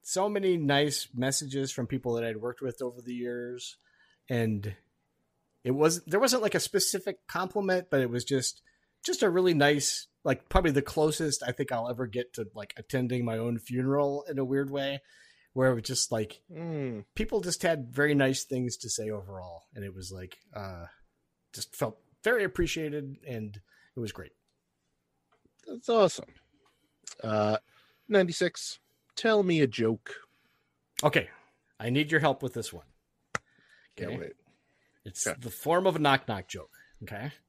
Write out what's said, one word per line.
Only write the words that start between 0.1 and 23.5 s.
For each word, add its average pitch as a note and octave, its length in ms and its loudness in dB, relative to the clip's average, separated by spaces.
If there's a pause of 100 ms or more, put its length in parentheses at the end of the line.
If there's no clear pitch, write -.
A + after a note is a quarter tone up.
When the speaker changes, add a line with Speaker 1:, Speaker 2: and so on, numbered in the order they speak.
Speaker 1:
many F#3+ 300 2
nice C#3+ 560 2
messages C3+ 580 -2
from A#2+ 140 -4
people B2 280 -2
that A#2 100 -2
I'd A2+ 180 -4
worked A#2+ 180 -6
with C3 220 -6
over B2 180 -6
the B2 140 -10
years, A#2+ 640 -8 (500)
and A2 460 -2 (880)
it A#2+ 80 -2
was, D#3+ 340 4
there F3+ 160 2
wasn't, B3+ 220 4
like, G3+ 120 0
a E3+ 60 4
specific - 680 -2
compliment, F#3 640 -2
but C3+ 120 4
it A#2+ 80 0
was A#2+ 140 -2
just, - 360 -2 (420)
just F4+ 200 0
a G3+ 80 6
really F3+ 240 4
nice, C#3+ 540 4 (140)
like, - 280 0
probably - 220 4
the C3+ 100 4
closest D3+ 600 0
I B2 100 -2
think C3+ 200 -4
I'll A#2 160 -2
ever B2 180 -4
get A#2+ 280 -6
to, A2 200 -6
like, G#2 220 -12
attending B2 480 -2
my A2+ 140 -2
own A#2 200 -2
funeral C#3 720 0
in C#3 100 -2
a C3+ 60 2
weird C#3 240 0
way, C#3 320 -2 (540)
where C3 160 4
it B2+ 40 4
was A2+ 100 -4
just, - 280 -2
like, A2 300 -4 (100)
Speaker 2:
Mm. D3 600 -6
Speaker 1:
people G#3+ 260 -2
just F3 220 -4
had D3+ 320 0
very D3 200 4
nice C3 300 4
things B2+ 340 -2
to A2+ 120 -10
say G#2+ 180 -4
overall, F#2 540 -10 (120)
and G#2 120 -10
it F#2+ 80 -12
was, F#2 180 -12
like, F#2 240 -14 (180)
uh, F#2+ 300 -10 (680)
just - 200 -12
felt A2+ 240 -4 (240)
very A3 220 2
appreciated, D3+ 720 -2 (100)
and G#2+ 320 -8 (380)